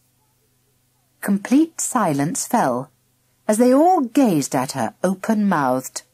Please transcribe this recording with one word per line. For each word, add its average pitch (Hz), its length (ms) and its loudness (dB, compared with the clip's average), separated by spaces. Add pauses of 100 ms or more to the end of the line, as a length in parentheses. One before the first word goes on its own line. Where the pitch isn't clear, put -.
(1200)
Complete 240 600 0
silence 151 680 -2
fell, 139 440 -2 (560)
as 214 100 0
they 247 160 4
all 339 280 4
gazed 226 540 0
at 131 180 -4
her 117 300 -4
open-mouthed. 185 1000 -2 (100)